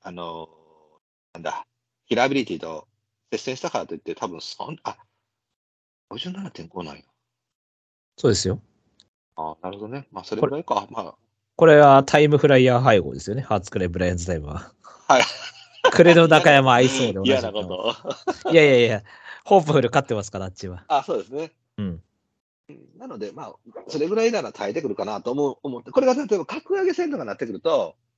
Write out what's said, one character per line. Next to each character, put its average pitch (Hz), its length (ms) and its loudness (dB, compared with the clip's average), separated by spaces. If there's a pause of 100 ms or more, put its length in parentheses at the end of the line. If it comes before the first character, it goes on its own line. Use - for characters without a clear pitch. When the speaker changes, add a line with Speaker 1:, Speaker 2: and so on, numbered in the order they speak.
Speaker 1:
あ 95 80 -16
の 85 380 -14 (840)
ー、 - 0 -
な 85 60 -20
ん - 20 -20
だ、 - 240 -10 (420)
キ 120 60 -4
ラ 117 80 0
ー 131 40 2
ア - 20 -2
ビ 139 80 -4
リ 131 100 -4
テ 92 80 -10
ィ 80 40 -12
と 80 280 -14 (460)
接 110 60 -8
戦 131 180 -10
し - 40 -18
た 170 100 -10
か 123 80 -6
ら 82 80 -8
と 82 80 -14
い 78 40 -14
っ - 20 -16
て、 85 140 -12
多 110 140 -10
分 82 120 -14
そ - 300 -16
ん、 160 140 -16
あ、 - 120 -10 (1120)
五 104 80 -18
十 170 140 -12
七 190 220 -12
点 80 160 -18
五 90 160 -14
な 78 80 -16
ん 69 40 -20
や。 - 60 -20 (1160)
Speaker 2:
そ 147 100 0
う - 20 4
で 101 40 2
す - 140 -4
よ。 95 140 -6 (760)
Speaker 1:
あ、 78 240 -10
な 92 100 -12
る 101 60 -16
ほ 107 120 -14
ど - 0 -
ね。 135 220 -14
ま 92 120 -14
あ、 - 20 -18
そ - 100 -10
れ 107 60 -6
ぐ 143 80 -2
ら 135 80 -6
い 160 80 -10
か。 - 100 -4
Speaker 2:
こ 101 60 -2
れ、 101 100 -16
Speaker 1:
ま 101 200 -12
あ。 - 40 -20 (400)
Speaker 2:
こ 165 120 4
れ 151 100 10
は 139 260 10
タ 147 180 2
イ 151 80 4
ム 147 100 2
フ 147 100 2
ラ 139 80 6
イ 127 80 6
ヤ 123 140 4
ー - 20 2
配 117 200 4
合 71 120 -8
で 67 80 -12
す - 80 -14
よ 107 80 -6
ね。 135 60 -8
ハ 107 140 -4
ー 95 40 -2
ツ 90 100 -16
ク - 80 -8
ラ 92 60 -2
イ、 90 40 -4
ブ 87 100 -8
ラ 90 80 0
イ 90 60 -2
ア - 20 -4
ン - 20 -6
ズ 85 100 -8
タ 90 100 -4
イ 78 40 -6
ム 73 60 -14
は。 78 260 -14 (340)
Speaker 1:
は 139 120 4
い。 120 40 4 (680)
Speaker 2:
暮 170 220 8
れ 165 40 8
の 165 80 6
中 160 240 6
山 135 220 6
合 123 80 6
い 131 80 4
そ 127 160 -2
う - 40 -2
で 107 40 -4
同 95 120 -6
じ。 127 80 0
Speaker 1:
嫌 127 100 0
な 110 100 -8
こ 104 100 -8
と。 92 320 -6 (580)
Speaker 2:
い - 20 -2
や 160 100 8
い - 40 6
や 131 100 4
い 120 100 4
や、 107 140 -4 (420)
ホ 196 140 4
ー 156 80 0
プ 151 80 -2
フ 139 80 4
ル 120 80 0
勝 139 120 0
っ - 60 -10
て 117 60 -4
ま 101 100 -6
す - 80 -16
か 101 60 -10
ら、 95 80 -8
あ - 20 -10
っ 92 40 -16
ち - 140 -16
は。 90 220 -16
Speaker 1:
あ、 139 140 -2
そ 170 140 -6
う - 20 -4
で 98 60 -8
す 113 100 -20
ね。 156 180 -10 (240)
Speaker 2:
う 107 60 -8
ん。 87 200 -8 (920)
Speaker 1:
な 226 100 -20
の 240 120 -16
で、 202 140 -12
ま 147 100 -18
あ、 110 120 -18 (340)
そ 160 100 -10
れ 156 100 -2
ぐ 196 60 -2
ら 226 100 0
い 175 80 2
な 190 80 -2
ら 117 100 -10
耐 104 200 -6
え - 20 -6
て 143 80 -4
く 143 80 -6
る 104 60 -4
か 98 100 -6
な 104 160 -8
と 117 100 -6
思 139 220 -2
う、 - 100 -14
思 123 180 -10
っ - 20 -20
て。 - 80 -20
こ 254 100 2
れ 262 60 2
が 254 80 4
例 285 80 -6
え 208 160 -2
ば 165 80 -6
格 349 300 -6
上 381 100 -2
げ 359 80 -2
戦 349 160 -4
と 277 80 -8
か 147 60 -8
に - 20 -10
な 98 80 -8
っ - 20 -16
て 123 100 -8
く 113 60 -10
る 92 80 -10
と、 123 360 -2 (220)